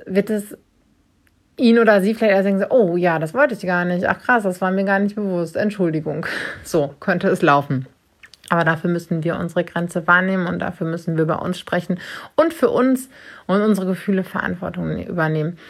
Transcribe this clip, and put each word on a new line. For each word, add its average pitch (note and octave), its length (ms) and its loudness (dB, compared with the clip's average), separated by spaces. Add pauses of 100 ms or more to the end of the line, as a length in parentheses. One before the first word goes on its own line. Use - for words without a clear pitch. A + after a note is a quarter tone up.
wird G3+ 240 0
es G#3 260 -6 (1000)
ihn A#3 200 6
oder G#3+ 220 6
sie G#3 140 2
vielleicht A3 180 2
erst F#3+ 140 2
denken, G3 140 2
so, - 100 -2
„Oh G3 260 4
ja, F3 220 2
das D#3+ 160 -4
wollte C4+ 180 2
ich - 80 -8
gar F3+ 240 0
nicht. F3+ 220 -2
Ach - 160 0
krass, A#3+ 220 2
das F#3 180 -2
war F#3 80 0
mir F#3+ 140 0
gar G3 160 0
nicht G3+ 160 -2
bewusst. F3+ 400 -4
Entschuldigung.“ D#3+ 680 -2 (200)
<laughs> - 200 -12
So C#3+ 340 -2
könnte F#3 300 -2
es F#3 140 0
laufen. C#3+ 440 2 (680)
Aber E3+ 120 2
dafür D#3+ 260 0
müssen E3+ 340 -4
wir E3 140 -2
unsere F3 260 -2
Grenze E3+ 420 -6
wahrnehmen F#3 400 2
und - 120 -4
dafür F3 280 -6
müssen E3 300 -4
wir D#3+ 80 2
bei D#3+ 120 0
uns - 220 -4
sprechen F3 400 -4 (380)
und D#4+ 160 4
für - 160 0
uns B3+ 400 2 (380)
und G3 160 2
unsere F#3+ 240 2
Gefühle F#3+ 380 -2
Verantwortung F3 680 -6
ne-, - 140 -8
übernehmen. D#3 480 -2 (140)